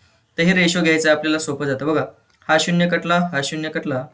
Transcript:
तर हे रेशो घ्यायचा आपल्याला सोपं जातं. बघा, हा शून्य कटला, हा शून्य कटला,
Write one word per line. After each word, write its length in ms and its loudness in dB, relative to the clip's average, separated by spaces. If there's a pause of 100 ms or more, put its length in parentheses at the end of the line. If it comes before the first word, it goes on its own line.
(380)
तर 60 2
हे 100 4
रेशो 280 2
घ्यायचा 300 4
आपल्याला 280 0
सोपं 260 -4
जातं. 200 -4
बघा, 200 0 (420)
हा 120 4
शून्य 280 2
कटला, 320 0 (140)
हा 100 -2
शून्य 260 -6
कटला, 440 -6